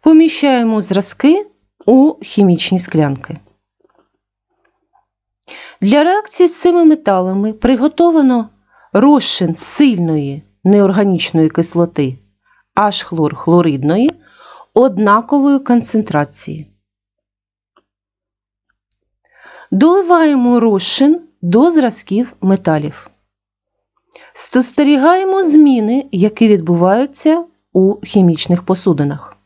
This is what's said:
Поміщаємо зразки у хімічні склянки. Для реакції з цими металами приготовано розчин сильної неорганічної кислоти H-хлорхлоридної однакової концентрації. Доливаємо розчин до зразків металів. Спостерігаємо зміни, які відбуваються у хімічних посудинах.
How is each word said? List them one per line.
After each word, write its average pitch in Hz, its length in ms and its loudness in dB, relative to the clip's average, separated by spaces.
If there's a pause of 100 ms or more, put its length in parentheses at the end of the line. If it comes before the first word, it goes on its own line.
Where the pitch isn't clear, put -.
Поміщаємо 277 800 2
зразки 277 640 -2 (380)
у 262 360 4
хімічні 185 580 0
склянки. 151 580 -4 (2500)
Для 262 220 2
реакції 359 460 0
з 339 100 -10
цими 349 260 2
металами 202 680 0
приготовано 262 960 0 (440)
розчин 208 640 0
сильної 165 880 -4 (200)
неорганічної 190 840 0
кислоти 165 680 -4 (560)
H-хлорхлоридної 165 1300 -2 (640)
однакової 233 840 0
концентрації. 156 1120 -4 (3000)
Доливаємо 302 880 2
розчин 233 640 0 (240)
до 233 260 2
зразків 247 680 -4
металів. 165 680 -2 (1200)
Спостерігаємо 302 1120 0
зміни, 277 680 2
які 214 360 0
відбуваються 208 1000 0 (280)
у 190 300 0
хімічних 175 600 0
посудинах. 147 840 -4